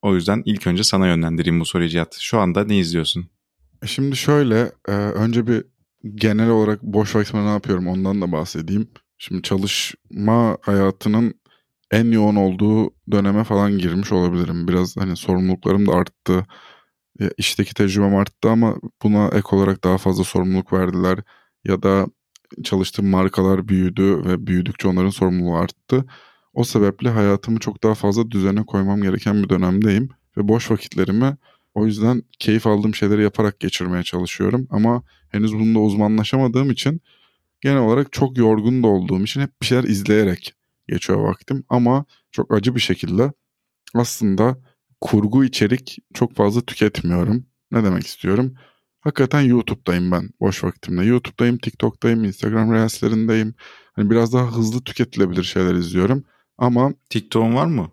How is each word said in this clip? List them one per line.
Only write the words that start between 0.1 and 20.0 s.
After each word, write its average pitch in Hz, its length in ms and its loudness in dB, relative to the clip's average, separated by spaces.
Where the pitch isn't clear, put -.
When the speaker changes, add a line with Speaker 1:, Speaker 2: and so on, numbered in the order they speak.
Speaker 1:
yüzden 98 300 0
ilk 104 220 -4
önce 90 160 0
sana 95 240 2
yönlendireyim 82 520 0
bu 80 60 -4
soruyu 87 240 -2
Cihat. 82 300 -4
Şu - 200 -2
anda 95 240 0
ne 107 140 0
izliyorsun? 85 520 -2
Speaker 2:
E, - 40 -10
şimdi 139 280 -4
şöyle, 131 560 2
e, 101 40 -4
önce 107 560 0
bir 117 160 0
genel 107 340 2
olarak 107 340 2
boş 107 320 -2
vaktimde 107 300 0
ne 104 40 0
yapıyorum 98 380 -2
ondan 95 340 -2
da 87 100 -2
bahsedeyim. 82 560 -4
Şimdi 90 240 -8
çalışma 104 1200 -2
hayatının 104 720 0
en 113 200 2
yoğun 107 240 4
olduğu 104 560 2
döneme 101 320 2
falan 101 340 0
girmiş 90 340 -2
olabilirim. 87 560 0
Biraz 90 300 0
hani 92 200 -4
sorumluluklarım 92 720 0
da - 40 2
arttı. 92 540 0
Ya, 101 180 -2
işteki - 360 -4
tecrübem 101 420 2
arttı 101 340 0
ama 113 260 2
buna 104 240 2
ek - 240 0
olarak 98 320 2
daha 92 140 2
fazla 95 260 0